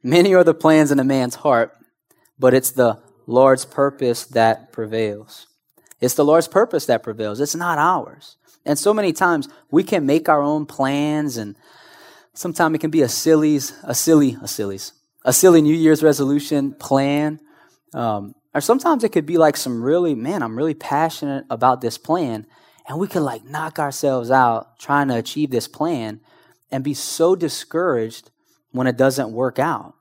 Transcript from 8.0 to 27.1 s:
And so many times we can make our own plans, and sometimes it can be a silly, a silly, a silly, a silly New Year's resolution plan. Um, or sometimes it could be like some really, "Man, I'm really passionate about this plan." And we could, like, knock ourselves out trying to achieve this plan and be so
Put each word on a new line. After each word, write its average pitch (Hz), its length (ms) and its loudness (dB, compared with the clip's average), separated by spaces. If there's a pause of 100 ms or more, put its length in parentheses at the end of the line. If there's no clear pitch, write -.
And 143 140 -2
so 208 140 2
many 208 200 0
times 170 360 0 (220)
we 165 140 2
can 175 220 -2
make 156 220 0
our 147 140 2
own 147 240 -4
plans, 143 680 -4
and 104 200 -10 (760)
sometimes 165 400 -2
it 156 40 -4
can 156 120 -4
be 156 120 2
a 123 60 2
silly, 151 520 2 (240)
a 131 100 -6
silly, 147 460 4
a - 80 -12
silly, 98 320 -8 (440)
a 127 80 2
silly 170 300 6
New 151 120 4
Year's 156 280 4
resolution 143 720 0
plan. 143 680 -2 (520)
Um, 104 420 -6 (200)
or 147 60 -2
sometimes 262 440 0
it 208 80 -2
could 156 140 0
be 170 100 -4
like 151 200 4
some 120 260 -6
really, 160 320 0
"Man, 147 280 -6
I'm 113 140 -8
really 151 180 -4
passionate 143 760 -4
about 127 300 0
this 117 180 -6
plan." 127 480 -4 (420)
And 143 100 -10
we 196 80 -4
could, 185 160 -4
like, 120 220 -6
knock 147 340 -10
ourselves 135 520 -4
out 123 480 2
trying 143 300 0
to 127 80 -2
achieve 139 340 -6
this 120 180 -4
plan 120 520 -8 (500)
and - 120 -6
be 139 120 -6
so 170 420 0